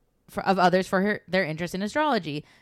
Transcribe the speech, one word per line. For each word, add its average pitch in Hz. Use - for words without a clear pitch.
for, -
of 190
others 180
for 190
her, 208
their 185
interest 156
in 185
astrology. 202